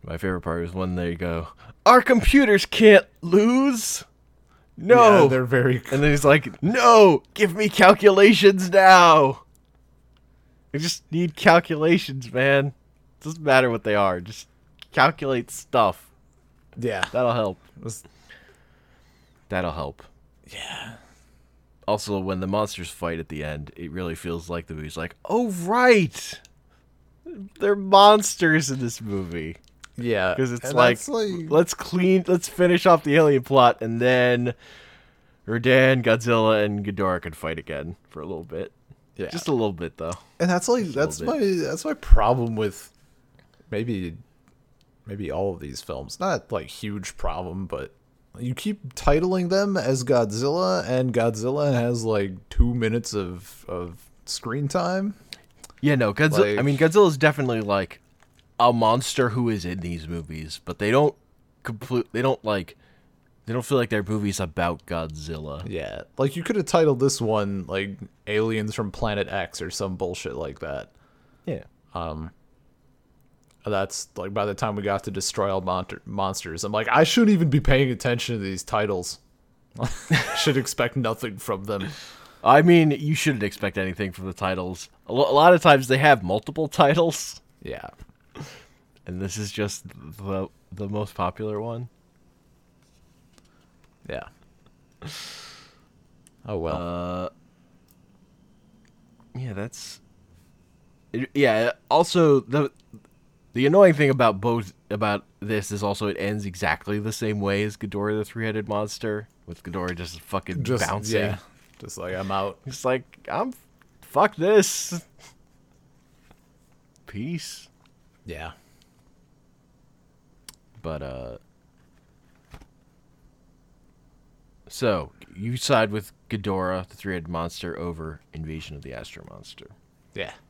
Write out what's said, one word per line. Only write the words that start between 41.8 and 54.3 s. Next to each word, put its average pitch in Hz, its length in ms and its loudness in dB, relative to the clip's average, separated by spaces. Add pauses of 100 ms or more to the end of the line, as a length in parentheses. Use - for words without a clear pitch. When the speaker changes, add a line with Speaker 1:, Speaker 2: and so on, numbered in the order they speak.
Speaker 2:
my 311 80 -4
problem 117 600 4
with 107 360 -6 (800)
maybe, 101 460 -6 (880)
maybe 98 240 -10
all 90 240 -4
of 82 60 -12
these 69 220 -14
films. 69 380 -12
Not, 180 320 -6
like, 80 160 -8
huge 101 500 -12
problem, 90 500 -6
but - 260 -10 (460)
you 123 160 -6
keep 202 400 -10
titling 175 540 0
them 196 280 0
as 131 260 -2
Godzilla, 139 840 0
and 127 240 0
Godzilla 120 580 -2
has, 120 320 -2
like, 104 280 -2 (180)
two 120 240 2
minutes 117 400 -4
of, 90 540 -8
of 87 420 -12 (160)
screen 139 420 -6